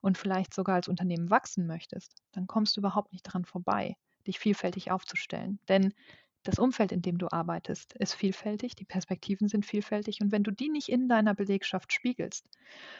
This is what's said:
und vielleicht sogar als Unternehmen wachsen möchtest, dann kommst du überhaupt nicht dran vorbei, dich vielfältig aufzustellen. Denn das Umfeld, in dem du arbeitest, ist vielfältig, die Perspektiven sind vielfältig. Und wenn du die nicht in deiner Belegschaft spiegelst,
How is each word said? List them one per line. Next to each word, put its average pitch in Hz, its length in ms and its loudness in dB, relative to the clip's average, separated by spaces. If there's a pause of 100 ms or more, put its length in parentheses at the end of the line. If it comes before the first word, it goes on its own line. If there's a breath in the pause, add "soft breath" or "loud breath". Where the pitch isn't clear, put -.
und 190 180 4
vielleicht 190 340 0
sogar 190 240 2
als 175 120 0
Unternehmen 175 420 0
wachsen 196 360 2
möchtest, - 560 -10 (100)
dann 185 140 -6
kommst 214 300 2
du 208 40 -4
überhaupt 202 320 -2
nicht 180 100 -14
dran 180 220 -4
vorbei, - 520 -2 (300)
dich 190 120 -6
vielfältig 190 520 0
aufzustellen. - 680 -4 (100)
Denn 190 260 6 (500 soft breath)
das 185 140 2
Umfeld, 233 320 4
in 180 120 -2
dem 175 160 0
du 180 120 -2
arbeitest, 170 640 -4
ist - 200 -2
vielfältig, - 600 -2
die 196 100 -16
Perspektiven 190 640 -2
sind 208 160 0
vielfältig. 208 560 -2
Und 202 120 4
wenn 208 100 4
du 214 80 2
die 262 200 -2
nicht 294 180 -2
in 254 200 2
deiner 220 260 6
Belegschaft 196 580 -2
spiegelst, - 560 -4 (520 loud breath)